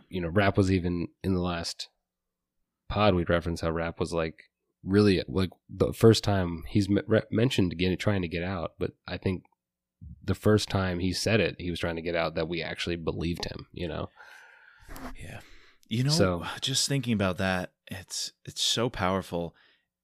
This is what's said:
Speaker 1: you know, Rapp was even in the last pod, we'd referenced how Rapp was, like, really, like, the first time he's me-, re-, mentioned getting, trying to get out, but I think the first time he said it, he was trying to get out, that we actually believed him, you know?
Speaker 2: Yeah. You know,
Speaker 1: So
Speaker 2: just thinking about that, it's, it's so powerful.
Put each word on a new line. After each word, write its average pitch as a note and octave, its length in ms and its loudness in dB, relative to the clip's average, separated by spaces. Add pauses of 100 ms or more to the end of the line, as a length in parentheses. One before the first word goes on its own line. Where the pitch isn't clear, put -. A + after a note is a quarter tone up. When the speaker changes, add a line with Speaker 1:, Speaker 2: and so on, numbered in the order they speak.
Speaker 1:
you F#2 120 -6
know, E2+ 80 -4
Rapp G2 260 2
was F#2+ 160 4
even F2 360 0 (160)
in F#2+ 100 0
the F2+ 80 0
last F2 480 -6 (1000)
pod, G2+ 260 4
we'd E2+ 140 0
referenced E2+ 340 0
how E2 80 0
Rapp E2 280 -4
was, E2+ 140 -2
like, E2 300 -4 (400)
really, G2 440 6
like, F2+ 220 0 (180)
the - 260 0
first A2+ 300 8
time F2+ 440 0
he's G2 220 0
me-, G2 180 4
re-, G#2+ 140 4 (100)
mentioned G#2 460 2
getting, F2+ 200 2
trying G2+ 240 0
to F2 60 -4
get E2 160 -6
out, F2+ 340 -6
but - 140 -4 (160)
I F3+ 100 -8
think - 260 -4 (800)
the F#2+ 120 -2
first G#2 340 4
time F#2 300 -2
he F#2 120 0
said G#2 280 2
it, E2+ 200 0
he F2+ 120 -4
was E2 80 -4
trying E2+ 160 -4
to E2 80 -6
get E2+ 120 -4
out, D#2+ 200 -2
that E2 120 -2
we E2+ 140 -4
actually - 360 -6
believed E2 480 -4
him, - 280 -12
you E2+ 140 -8
know? D#2 220 -8 (1120)
Speaker 2:
Yeah. - 200 -14 (500)
You A#2 140 0
know, C#3+ 80 2
Speaker 1:
So F2+ 340 2 (160)
Speaker 2:
just - 260 -2
thinking B2 260 -2
about F#2+ 240 0
that, F#2 360 -2 (140)
it's, - 460 -10 (120)
it's - 160 -10
so A#2+ 280 0
powerful. F2+ 680 -2 (480)